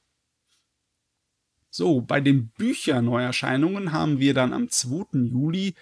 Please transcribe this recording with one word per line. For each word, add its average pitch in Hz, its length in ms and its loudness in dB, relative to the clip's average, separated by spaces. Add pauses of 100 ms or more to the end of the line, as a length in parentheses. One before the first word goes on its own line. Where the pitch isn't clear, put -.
(1700)
So, 170 300 0
bei 143 220 -2
den 139 280 4
Bücherneuerscheinungen 135 1400 -2
haben 156 280 0
wir 139 140 4
dann 127 200 2
am 240 160 -4
zweiten 135 560 -2
Juli 165 560 -2